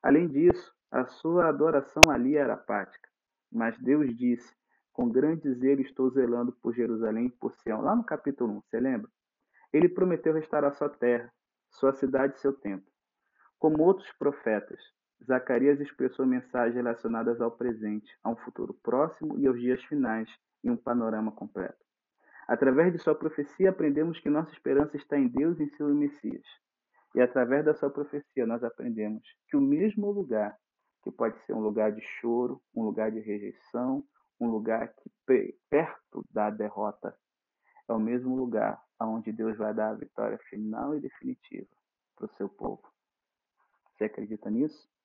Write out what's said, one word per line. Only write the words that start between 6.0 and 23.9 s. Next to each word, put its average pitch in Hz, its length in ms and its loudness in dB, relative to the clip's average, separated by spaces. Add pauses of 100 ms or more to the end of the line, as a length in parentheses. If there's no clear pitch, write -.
zelando 123 420 2
por - 220 -6
Jerusalém 113 540 0
e 123 40 -2
por - 220 -8
Sião." 110 280 -6
Lá 175 140 0
no 233 80 2
capítulo 139 480 -4
um, 104 100 -8
você - 160 -8
lembra? 127 320 -2 (640)
Ele 165 160 6
prometeu 175 460 2
restaurar 151 400 0
sua 147 160 -2
terra, 120 420 0 (380)
sua 135 240 2
cidade 135 420 0
e - 40 -20
seu 139 140 0
templo. 98 360 -10 (680)
Como 156 260 4
outros 190 300 4
profetas, - 680 -2 (440)
Zacarias 131 540 4
expressou 131 460 -2
mensagens 123 500 0
relacionadas 117 640 -2
ao 117 120 0
presente, 110 720 -6
a 113 60 -2
um 117 60 -2
futuro - 380 -10 (100)
próximo 151 560 -2
e 139 80 4
aos 120 120 2
dias 127 260 0
finais, 113 440 -2 (340)
em 123 60 -2
um 120 80 0
panorama 110 540 -2
completo. - 460 -8 (680)
Através 135 460 4
de 165 60 -6
sua 156 140 2
profecia, 160 560 0
aprendemos 160 500 0